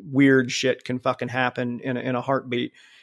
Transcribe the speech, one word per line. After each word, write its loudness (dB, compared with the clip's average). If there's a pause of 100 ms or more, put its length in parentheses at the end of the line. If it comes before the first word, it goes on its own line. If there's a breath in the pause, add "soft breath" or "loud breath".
weird 4
shit -2
can -6
fucking -2
happen -2
in -4
a, -4
in -4
a -2
heartbeat. -4 (300 soft breath)